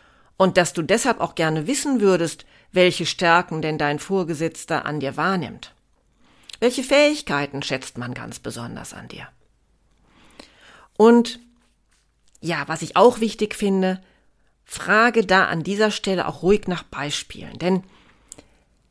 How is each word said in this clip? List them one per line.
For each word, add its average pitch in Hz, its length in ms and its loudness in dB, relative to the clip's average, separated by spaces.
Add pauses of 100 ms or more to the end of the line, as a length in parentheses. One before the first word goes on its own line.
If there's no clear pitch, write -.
(380)
und 185 200 4
dass 170 160 2
du 170 80 -4
deshalb 220 380 0
auch - 160 -4
gerne 156 320 0
wissen 277 320 -2
würdest, 180 460 2 (260)
welche 180 340 2
Stärken 170 560 2
denn 156 160 -4
dein 147 220 -2
Vorgesetzter 165 880 -4
an 147 140 -6
dir 135 180 -4
wahrnimmt. 175 560 -4 (880)
Welche 247 240 0
Fähigkeiten 262 800 0
schätzt - 360 -8
man 123 160 -8
ganz 117 260 -14
besonders 117 540 -12
an 120 160 -18
dir? - 180 -16 (1700)
Und 233 440 6 (1000)
ja, 156 280 -4
was 160 140 -6
ich 160 140 -10
auch 233 240 6
wichtig 214 360 -2
finde, 185 460 0 (640)
frage 220 600 2
da 190 200 4
an 156 180 -4
dieser 208 280 0
Stelle 190 360 -4
auch - 140 -10
ruhig 202 260 2
nach 180 160 -6
Beispielen, - 760 -10
denn 185 240 0 (1080)